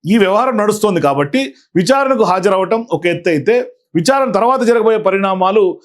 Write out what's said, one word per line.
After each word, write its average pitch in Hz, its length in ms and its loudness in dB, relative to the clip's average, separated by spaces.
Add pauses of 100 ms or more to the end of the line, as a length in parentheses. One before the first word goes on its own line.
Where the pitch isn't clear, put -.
ఈ 190 140 0
వ్యవహారం 214 380 0
నడుస్తోంది 208 440 0
కాబట్టి 143 400 0 (360)
విచారణకు 254 480 2
హాజరవటం 190 560 0 (120)
ఒక 156 140 -6
ఎత్తు 175 280 -2
అయితే, 151 200 0 (400)
విచారణ 262 380 0
తర్వాత 240 300 0
జరగబోయే 220 360 2
పరిణామాలు 196 640 0 (220)